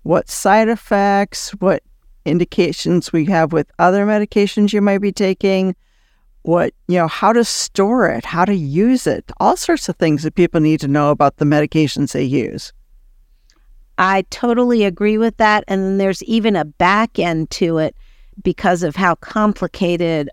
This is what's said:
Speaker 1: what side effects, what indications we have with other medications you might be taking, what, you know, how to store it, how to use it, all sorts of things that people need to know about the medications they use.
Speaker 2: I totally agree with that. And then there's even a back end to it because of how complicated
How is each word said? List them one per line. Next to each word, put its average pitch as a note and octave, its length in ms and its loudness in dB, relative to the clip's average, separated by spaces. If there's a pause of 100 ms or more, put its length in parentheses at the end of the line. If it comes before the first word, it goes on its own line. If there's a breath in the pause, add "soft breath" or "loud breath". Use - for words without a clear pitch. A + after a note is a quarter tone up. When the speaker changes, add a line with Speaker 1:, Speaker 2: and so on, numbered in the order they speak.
Speaker 1:
what - 280 -2
side G#3+ 380 2
effects, G3+ 840 -2 (100)
what F#3 220 0 (420)
indications E3+ 880 -2
we D#3 140 0
have D#3+ 260 0
with D#3 260 -2
other F#3 280 2
medications G#3 680 0
you G#3 80 0
might G3 220 0
be G3+ 100 -2
taking, F#3+ 640 0 (640)
what, E3 320 0 (160)
you F3+ 80 0
know, E3+ 100 2
how G#3 280 0
to A#3 100 4
store G#3 640 0
it, A#2 160 -4
how E3+ 220 0
to G3+ 80 0
use F#3+ 520 0
it, - 240 -4 (100)
all F4 180 2
sorts - 320 -2
of - 60 -6
things D3+ 260 0
that D#3 140 -4
people F3 220 2
need D#3 220 2
to C#3+ 80 -4
know C#3+ 220 2
about C#3+ 260 2
the - 80 -2
medications D3 680 0
they C#3+ 120 -2
use. C3 480 -4 (1300)
Speaker 2:
I F#3+ 280 2
totally A#3+ 540 0
agree G#3 340 0
with A3+ 180 0
that. G#3+ 320 2
And F#3+ 140 -2
then F#3+ 160 -2
there's G3 240 -2
even A3 340 0
a D#3 80 0
back F#3 540 0
end D#3+ 320 -2
to E3 260 -2
it D#3 180 -2 (480)
because F3+ 400 0
of D3+ 140 -4
how F#3 200 2
complicated F3 1160 -2